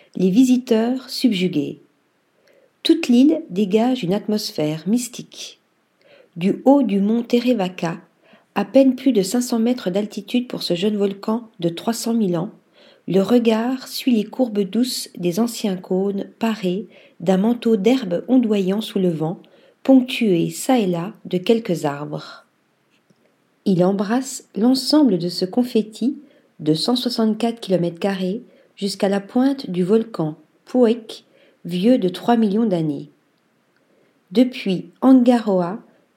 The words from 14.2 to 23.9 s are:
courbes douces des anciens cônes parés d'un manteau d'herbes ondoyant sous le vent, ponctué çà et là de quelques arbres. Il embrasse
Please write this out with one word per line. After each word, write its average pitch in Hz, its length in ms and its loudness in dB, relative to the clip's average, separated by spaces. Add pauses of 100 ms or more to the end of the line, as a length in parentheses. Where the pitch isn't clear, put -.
courbes 214 380 -2
douces 220 560 -4
des 175 220 -2
anciens 220 380 -2
cônes 196 480 -4 (140)
parés 208 480 -4 (320)
d'un 185 180 2
manteau 226 380 2
d'herbes 202 520 0
ondoyant 214 540 2
sous 214 180 -4
le 185 100 2
vent, 160 300 -4 (440)
ponctué 233 640 4
çà 247 300 0
et 202 80 0
là 175 260 -4 (120)
de 180 120 -4
quelques 180 480 0
arbres. 151 600 -8 (1200)
Il 180 180 2
embrasse 202 600 -2 (100)